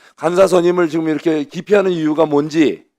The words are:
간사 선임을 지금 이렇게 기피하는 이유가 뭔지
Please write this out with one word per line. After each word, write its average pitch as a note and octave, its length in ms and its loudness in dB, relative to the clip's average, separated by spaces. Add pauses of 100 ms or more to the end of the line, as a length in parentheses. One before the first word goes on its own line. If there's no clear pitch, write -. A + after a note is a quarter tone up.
(140)
간사 F3 320 2
선임을 F3 440 2
지금 D#3+ 180 -4
이렇게 D#3 360 -2
기피하는 F#3+ 460 -2
이유가 D#3 360 0
뭔지 D3 580 0 (140)